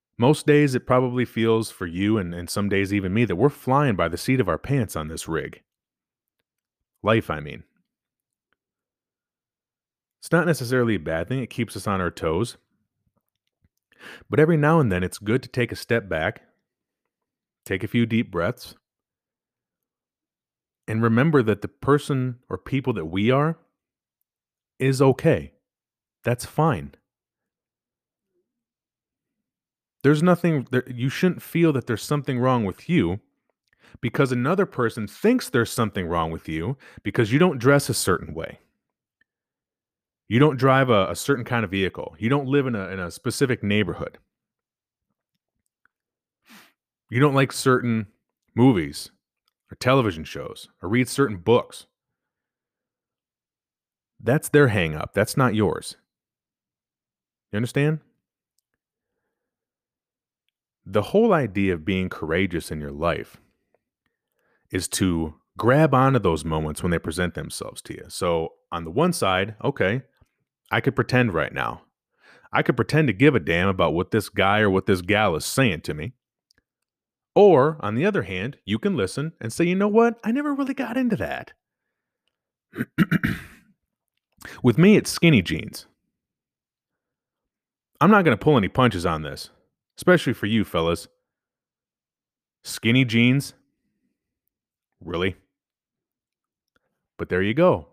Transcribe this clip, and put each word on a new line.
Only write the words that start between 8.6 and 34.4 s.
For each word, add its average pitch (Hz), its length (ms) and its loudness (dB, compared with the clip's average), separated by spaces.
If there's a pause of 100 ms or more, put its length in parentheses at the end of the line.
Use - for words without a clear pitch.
It's - 120 -20
not 165 160 2
necessarily 123 480 0
a 87 40 -4
bad 80 280 -6
thing. 131 120 -6
It 117 120 -10
keeps - 240 -6
us 95 100 -14
on 98 160 -2
our 85 100 -2
toes. 85 460 -4 (1700)
But 107 100 2
every 160 180 6
now 156 240 4
and 113 100 2
then, 90 100 0
it's 90 160 -4
good 110 260 -2
to - 60 -16
take 120 220 -4
a 92 60 -8
step 110 320 -4
back, 85 320 -4 (1200)
take 95 200 -4
a - 20 -6
few 117 180 0
deep 110 260 -2
breaths, 90 440 -6 (2000)
and 110 140 -2
remember 123 400 4
that 107 200 0
the - 80 -8
person 131 680 -2 (100)
or 92 80 -8
people 135 360 -4
that 87 120 -6
we 98 260 0
are 151 260 0 (1200)
is 135 240 0
okay. 127 520 2 (680)
That's 117 220 -4
fine. 107 500 -2 (3000)
There's 151 180 4
nothing, 170 500 2
there, 123 120 0 (100)
you 123 140 -4
shouldn't 175 340 -2
feel 165 300 2
that 127 160 -2
there's 110 160 -4
something 139 360 -4
wrong 123 260 2
with - 240 -8
you 104 320 0 (800)
because 127 320 0
another 156 320 0